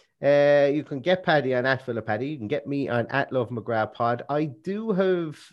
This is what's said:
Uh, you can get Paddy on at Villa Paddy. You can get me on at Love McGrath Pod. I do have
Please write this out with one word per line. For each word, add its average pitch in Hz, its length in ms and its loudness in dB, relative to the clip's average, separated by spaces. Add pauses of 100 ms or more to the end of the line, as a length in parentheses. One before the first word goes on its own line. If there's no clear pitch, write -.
(240)
Uh, 143 500 6
you 147 100 -2
can 143 160 -8
get 180 240 0
Paddy 139 300 2
on 123 120 0
at 131 200 0
Villa 113 160 -4
Paddy. 113 260 -2
You 151 100 -8
can 107 100 -8
get - 180 -4
me 139 220 -4
on 117 200 0
at - 240 -2
Love 123 180 -2
McGrath 110 440 -4
Pod. 120 360 -2
I 151 160 -2
do 202 460 -6
have 180 460 0 (160)